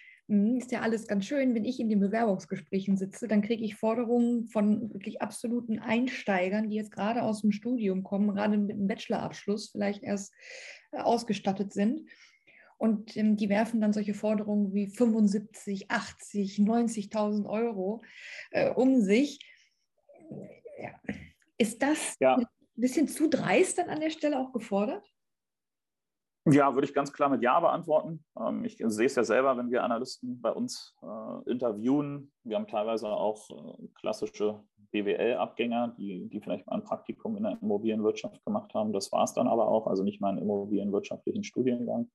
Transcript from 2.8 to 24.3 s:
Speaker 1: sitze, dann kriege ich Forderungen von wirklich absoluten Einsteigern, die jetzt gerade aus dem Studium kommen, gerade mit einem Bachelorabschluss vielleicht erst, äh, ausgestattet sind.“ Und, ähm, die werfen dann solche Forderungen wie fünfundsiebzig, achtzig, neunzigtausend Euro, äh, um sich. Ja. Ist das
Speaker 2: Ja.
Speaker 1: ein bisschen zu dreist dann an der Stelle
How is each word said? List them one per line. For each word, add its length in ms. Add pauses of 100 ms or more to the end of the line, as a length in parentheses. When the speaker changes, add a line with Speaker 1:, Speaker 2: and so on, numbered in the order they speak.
Speaker 1:
sitze, 320
dann 120
kriege 220
ich 140
Forderungen 720
von 440
wirklich 300
absoluten 560
Einsteigern, 920
die 40
jetzt 160
gerade 320
aus 200
dem 100
Studium 500
kommen, 320
gerade 240
mit 140
einem 160
Bachelorabschluss 840
vielleicht 320
erst, 320 (560)
äh, 80
ausgestattet 760
sind.“ 380 (680)
Und, 400
ähm, 200
die 120
werfen 320
dann 120
solche 220
Forderungen 600
wie 140
fünfundsiebzig, 1000
achtzig, 680
neunzigtausend 880
Euro, 560 (480)
äh, 220
um 280
sich. 380 (1400)
Ja. 80 (680)
Ist 220
das 380
Speaker 2:
Ja. 200
Speaker 1:
ein 80 (360)
bisschen 260
zu 220
dreist 480
dann 100
an 120
der 100
Stelle 280